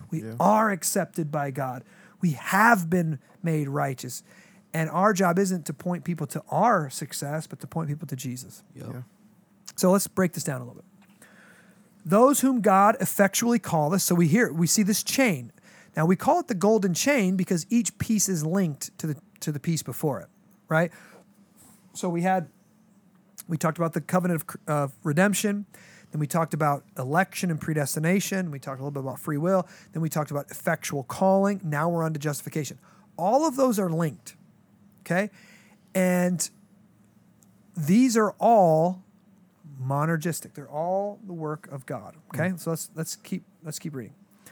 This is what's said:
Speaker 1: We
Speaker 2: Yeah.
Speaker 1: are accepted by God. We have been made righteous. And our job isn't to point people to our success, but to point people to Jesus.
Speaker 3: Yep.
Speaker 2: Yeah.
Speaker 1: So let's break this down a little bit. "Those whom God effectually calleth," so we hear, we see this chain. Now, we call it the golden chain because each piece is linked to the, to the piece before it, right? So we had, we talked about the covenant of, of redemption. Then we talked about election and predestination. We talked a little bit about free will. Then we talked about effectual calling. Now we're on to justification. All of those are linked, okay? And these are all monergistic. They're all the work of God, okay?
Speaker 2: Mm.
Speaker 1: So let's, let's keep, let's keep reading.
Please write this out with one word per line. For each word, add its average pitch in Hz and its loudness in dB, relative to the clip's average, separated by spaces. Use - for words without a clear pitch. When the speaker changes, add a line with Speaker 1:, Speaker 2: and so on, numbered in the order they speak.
Speaker 1:
We 160 -6
Speaker 2:
Yeah. 113 -10
Speaker 1:
are 214 4
accepted 170 -4
by 143 -4
God. 131 -8
We 175 0
have 190 4
been 160 0
made 151 -2
righteous. 135 -6
And 156 -2
our 190 4
job 175 4
isn't 185 -2
to 165 -4
point 175 -6
people 156 -4
to - -8
our 170 2
success, 147 -8
but - -16
to - -12
point 165 -6
people 147 -6
to 139 -8
Jesus. 127 -10
Speaker 3:
Yep. 127 -14
Speaker 2:
Yeah. 123 -12
Speaker 1:
So 185 4
let's 196 2
break - -2
this - -8
down 131 -6
a 123 -12
little - -18
bit. - -20
"Those 233 6
whom 254 4
God 202 6
effectually 208 2
calleth," 165 0
so - 0
we 175 4
hear, 202 4
we 170 0
see 220 2
this 202 0
chain. 160 0
Now, 156 2
we 185 4
call 311 2
it 349 -4
the 240 -4
golden 196 2
chain 202 2
because 180 -2
each 233 0
piece 214 -2
is 160 -2
linked 165 -2
to - -4
the, 151 -4
to - -4
the 147 -8
piece 160 -2
before 135 -6
it, - -14
right? 165 0
So - -4
we 170 -2
had, 185 0
we 165 -2
talked 156 -2
about 165 -2
the 165 -4
covenant 175 0
of, - -14
of 143 -2
redemption. 202 0
Then 156 -4
we 147 -2
talked 165 -2
about 147 0
election 165 -2
and 156 -2
predestination. 165 -2
We 143 -10
talked 131 -10
a 131 -10
little 143 -6
bit 143 -8
about 131 -10
free 151 -6
will. 180 2
Then 160 -4
we 160 -2
talked 151 -4
about 143 -6
effectual 151 -4
calling. 196 2
Now 156 0
we're 165 0
on 160 -2
to 151 -6
justification. 147 -6
All 247 2
of 262 -2
those 254 2
are 185 0
linked, 160 -2
okay? 190 0
And 180 2
these 208 4
are 214 4
all 185 4
monergistic. 151 -2
They're 143 -16
all 190 -4
the 185 -12
work 156 -8
of 135 -12
God, 104 -10
okay? 160 -2
Speaker 2:
Mm. 180 -4
Speaker 1:
So 165 -6
let's, - -6
let's 160 -8
keep, - -10
let's 156 -12
keep 151 -10
reading. 123 -12